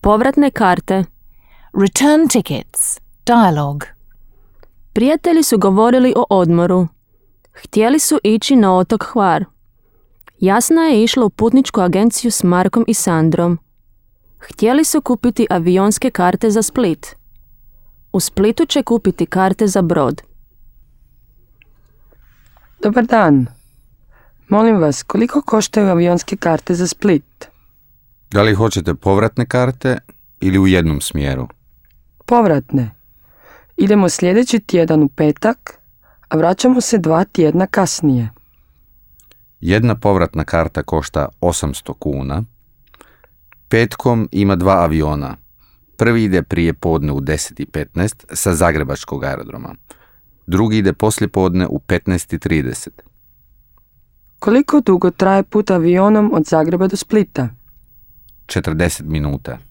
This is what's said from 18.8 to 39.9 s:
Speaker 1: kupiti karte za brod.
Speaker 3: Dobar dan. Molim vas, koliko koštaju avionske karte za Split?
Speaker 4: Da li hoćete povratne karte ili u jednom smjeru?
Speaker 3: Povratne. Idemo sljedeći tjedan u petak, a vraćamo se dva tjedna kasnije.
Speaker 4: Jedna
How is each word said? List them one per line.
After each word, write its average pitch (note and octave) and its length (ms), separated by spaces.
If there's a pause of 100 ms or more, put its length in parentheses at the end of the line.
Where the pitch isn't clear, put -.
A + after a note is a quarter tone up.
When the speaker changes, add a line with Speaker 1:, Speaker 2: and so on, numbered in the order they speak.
Speaker 1:
kupiti F#3+ 420
karte F#3+ 420
za F#3+ 140
brod. D#3 400 (2500)
Speaker 3:
Dobar A3+ 240
dan. D#3 400 (1040)
Molim G#3+ 320
vas, D3 220
koliko A#3 380
koštaju G#3+ 480
avionske F3 460
karte E3 380
za F3+ 140
Split? - 640 (800)
Speaker 4:
Da G2+ 100
li G#2+ 120
hoćete F#2+ 420
povratne G#2+ 500
karte B2+ 520 (440)
ili F#2+ 180
u F#2+ 80
jednom E2 340
smjeru? C2+ 460 (800)
Speaker 3:
Povratne. C#3+ 640 (880)
Idemo G3+ 320
sljedeći G#3+ 500
tjedan D#3+ 440
u C#3+ 60
petak, - 720 (500)
a D#3 80
vraćamo F#3+ 440
se - 160
dva E3 260
tjedna E3+ 440
kasnije. C3+ 600 (1300)
Speaker 4:
Jedna G#2+ 360